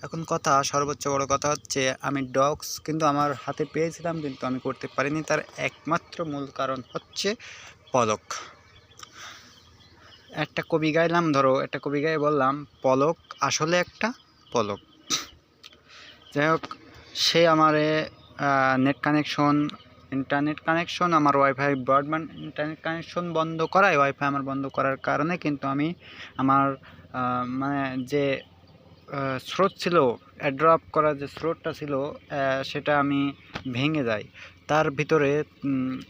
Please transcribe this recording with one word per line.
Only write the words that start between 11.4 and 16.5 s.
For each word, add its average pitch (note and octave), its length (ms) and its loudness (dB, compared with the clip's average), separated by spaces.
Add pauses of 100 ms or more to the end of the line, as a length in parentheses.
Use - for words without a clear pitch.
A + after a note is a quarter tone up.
একটা C#3+ 220 -4
কবি C#3+ 200 -2
গায়ে D#3+ 160 0
বললাম, D3 480 0 (160)
"পলক C3+ 340 4 (240)
আসলে D#3+ 380 0
একটা G#3+ 340 -4 (400)
পলক।" G#2 260 0 (1600)
যাই D3 140 2
হোক, D#3+ 120 2 (540)